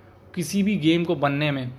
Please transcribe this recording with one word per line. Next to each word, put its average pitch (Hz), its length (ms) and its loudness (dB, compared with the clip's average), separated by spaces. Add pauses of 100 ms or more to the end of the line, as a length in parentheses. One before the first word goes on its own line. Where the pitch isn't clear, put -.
(340)
किसी 190 280 -2
भी 208 160 2
गेम 165 260 2
को 170 120 0
बनने 143 340 0
में 131 280 -4